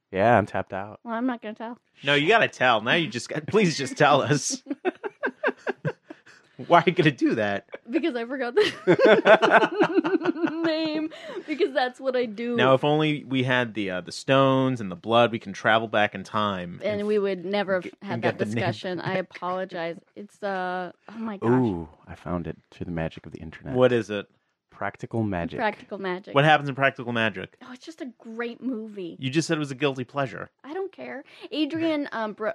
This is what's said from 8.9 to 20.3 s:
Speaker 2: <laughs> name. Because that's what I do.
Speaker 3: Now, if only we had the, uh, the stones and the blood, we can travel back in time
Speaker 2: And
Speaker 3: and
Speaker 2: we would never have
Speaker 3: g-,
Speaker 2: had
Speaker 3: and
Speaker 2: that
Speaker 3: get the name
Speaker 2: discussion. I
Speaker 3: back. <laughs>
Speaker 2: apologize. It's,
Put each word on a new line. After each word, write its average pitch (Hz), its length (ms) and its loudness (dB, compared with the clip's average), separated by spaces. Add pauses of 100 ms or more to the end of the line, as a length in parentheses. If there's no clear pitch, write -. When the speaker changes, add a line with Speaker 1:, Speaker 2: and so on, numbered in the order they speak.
Speaker 2:
<laughs> 330 40 0
name. 311 440 -2 (360)
Because 302 260 -2
that's 254 280 -2
what 262 160 -2
I 247 100 0
do. 233 300 -4
Speaker 3:
Now, 135 180 6
if 135 100 2
only 151 400 0
we 127 200 -2
had 123 300 0
the, 101 160 -4
uh, 92 120 -4
the - 100 -14
stones 131 680 2
and 95 100 -6
the 87 60 -8
blood, 113 360 4
we 117 60 -4
can 98 160 -10
travel 113 340 2
back 104 260 2
in 95 100 -10
time 95 600 -4
Speaker 2:
And 208 160 -4
Speaker 3:
and 208 80 -4
Speaker 2:
we 208 100 0
would 196 280 -2
never 196 280 -2
have 180 100 -2
Speaker 3:
g-, - 80 -12 (100)
Speaker 2:
had 196 120 -8
Speaker 3:
and 117 100 -4
Speaker 2:
that - 120 0
Speaker 3:
get - 40 -10
the - 60 -2
name 107 100 -6
Speaker 2:
discussion. - 440 -4
I 185 220 -2
Speaker 3:
back. - 80 -16
<laughs> - 60 -20
Speaker 2:
apologize. 180 600 -6 (200)
It's, 202 260 -18